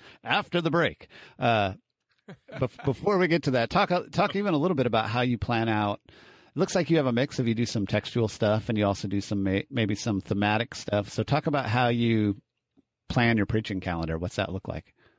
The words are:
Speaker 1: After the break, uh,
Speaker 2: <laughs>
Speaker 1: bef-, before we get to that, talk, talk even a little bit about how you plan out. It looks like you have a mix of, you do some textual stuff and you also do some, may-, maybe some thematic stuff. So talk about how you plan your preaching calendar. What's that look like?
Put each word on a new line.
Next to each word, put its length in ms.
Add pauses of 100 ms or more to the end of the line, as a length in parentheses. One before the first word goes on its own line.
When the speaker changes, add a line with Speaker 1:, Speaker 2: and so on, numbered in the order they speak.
(240)
Speaker 1:
After 380
the 100
break, 360 (300)
uh, 360 (400)
Speaker 2:
<laughs> 400
Speaker 1:
bef-, 320
before 320
we 100
get 160
to 80
that, 180
talk, 220 (200)
talk 240
even 180
a 40
little 180
bit 120
about 220
how 120
you 160
plan 320
out. 380
It 520
looks 160
like 140
you 80
have 100
a 40
mix 260
of, 100
you 60
do 120
some 200
textual 440
stuff 400
and 80
you 80
also 220
do 140
some, 220
may-, 260
maybe 260
some 260
thematic 520
stuff. 360
So 120
talk 260
about 200
how 220
you 520 (680)
plan 280
your 80
preaching 360
calendar. 360
What's 200
that 160
look 140
like? 280 (240)